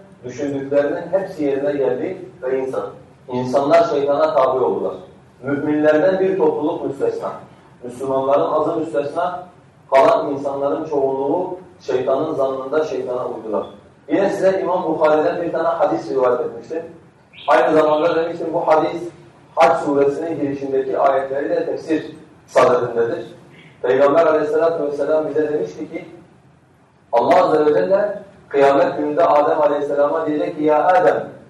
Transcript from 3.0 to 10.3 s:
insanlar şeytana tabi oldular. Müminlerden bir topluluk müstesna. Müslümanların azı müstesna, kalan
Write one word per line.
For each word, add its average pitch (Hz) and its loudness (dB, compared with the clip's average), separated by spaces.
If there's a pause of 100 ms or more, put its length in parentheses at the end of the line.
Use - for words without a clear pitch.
insanlar 139 2
şeytana 143 0
tabi - 2
oldular. - -2 (500)
Müminlerden 151 2
bir 185 2
topluluk 151 0
müstesna. - -4 (520)
Müslümanların 135 -2
azı 156 0
müstesna, 170 -4 (500)
kalan 165 4